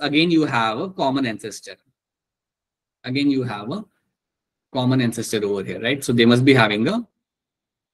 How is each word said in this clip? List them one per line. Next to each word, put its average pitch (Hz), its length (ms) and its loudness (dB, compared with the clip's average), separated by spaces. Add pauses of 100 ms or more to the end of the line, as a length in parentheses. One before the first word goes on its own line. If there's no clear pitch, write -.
again 151 260 2
you 156 200 2
have 113 300 -2
a 190 200 -8
common 135 260 0
ancestor, 101 480 -10 (1300)
again 139 300 0
you 123 100 -4
have 107 300 -8
a 220 40 -12 (960)
common 131 240 2
ancestor 113 440 -2
over 98 240 -2
here, - 120 -8
right? 131 260 -4
So 127 60 0
they 117 200 4
must 123 120 4
be 139 100 8
having 110 340 2
a 226 160 -2 (880)